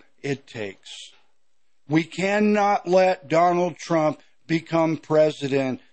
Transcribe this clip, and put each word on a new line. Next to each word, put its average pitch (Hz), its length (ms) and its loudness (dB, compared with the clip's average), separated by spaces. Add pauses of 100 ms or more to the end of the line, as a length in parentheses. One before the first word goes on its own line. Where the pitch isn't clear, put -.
(220)
it 139 240 -6
takes. 101 440 -12 (960)
We 156 160 0
cannot 202 840 0
let 185 420 2
Donald 175 500 2
Trump 156 420 -2 (260)
become 160 520 -2
president 139 840 0 (120)